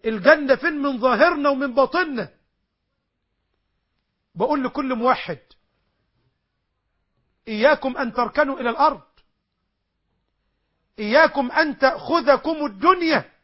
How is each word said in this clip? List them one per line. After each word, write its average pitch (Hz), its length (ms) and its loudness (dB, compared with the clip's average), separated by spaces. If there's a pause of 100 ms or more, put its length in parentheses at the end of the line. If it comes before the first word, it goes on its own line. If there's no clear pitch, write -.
الجنة 262 500 4
فين 330 180 -4
من 277 260 -4
ظاهرنا 285 500 2
ومن 269 260 -2
باطننا؟ 269 540 -2 (2000)
بقول 269 280 0
لكل 254 320 -4
موحد: 226 440 -2 (2000)
إياكم 247 500 0
أن 240 160 -6
تركنوا 269 460 -2
إلى 240 100 -2
الأرض، 277 320 0 (2000)
إياكم 254 520 2
أن 311 260 -2
تأخذكم 294 880 0
الدنيا. 302 680 0 (120)